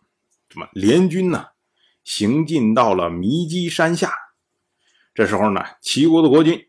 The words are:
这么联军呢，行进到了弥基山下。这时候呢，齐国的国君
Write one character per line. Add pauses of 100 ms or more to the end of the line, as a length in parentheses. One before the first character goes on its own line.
(480)
这
么
联
军
呢， (580)
行
进
到
了
弥
基
山
下。 (1000)
这
时
候
呢， (200)
齐
国
的
国
君